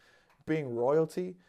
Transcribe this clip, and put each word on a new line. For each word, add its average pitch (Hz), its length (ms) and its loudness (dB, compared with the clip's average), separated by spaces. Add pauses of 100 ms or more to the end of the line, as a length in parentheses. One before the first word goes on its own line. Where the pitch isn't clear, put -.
(460)
Being 147 280 -2
royalty, 160 640 0 (140)